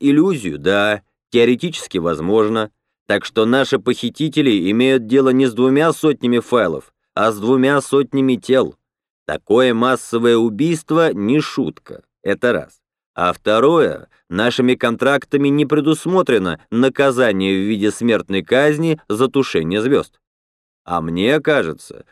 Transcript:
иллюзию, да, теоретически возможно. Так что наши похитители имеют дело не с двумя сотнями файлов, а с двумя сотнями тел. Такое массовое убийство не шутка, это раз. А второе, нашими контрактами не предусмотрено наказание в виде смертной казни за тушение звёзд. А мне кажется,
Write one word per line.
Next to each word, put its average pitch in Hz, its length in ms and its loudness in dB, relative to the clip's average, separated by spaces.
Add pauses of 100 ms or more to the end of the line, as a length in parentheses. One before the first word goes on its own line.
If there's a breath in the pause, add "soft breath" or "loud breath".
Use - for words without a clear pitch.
иллюзию, 139 580 0
да, 101 440 -2 (280)
теоретически 120 680 0
возможно. 107 720 0 (360)
Так 101 160 -2
что 110 220 -2
наши 127 340 0
похитители 120 920 -2
имеют 123 360 2
дело 131 220 2
не 131 160 2
с 120 80 -2
двумя 135 400 2
сотнями 123 460 0
файлов, 101 520 -2 (220)
а 110 180 0
с 104 80 -6
двумя 131 400 2
сотнями 135 560 0
тел. 123 400 0 (540)
Такое 117 440 0
массовое 117 640 0
убийство 151 760 0
не 104 260 0
шутка, - 640 -8 (200)
это 101 280 -2
раз. 80 280 -8 (340)
А 90 200 -2
второе, 110 760 0 (220)
нашими 120 460 0
контрактами 135 760 -2
не 143 160 0
предусмотрено 147 960 0 (120 soft breath)
наказание 120 840 0
в 95 140 -2
виде 104 240 0
смертной 98 500 -2
казни 151 640 0
за 117 200 0
тушение 104 540 -2
звёзд. 117 380 -2 (680)
А 87 160 -4
мне 92 380 0
кажется, 127 720 -4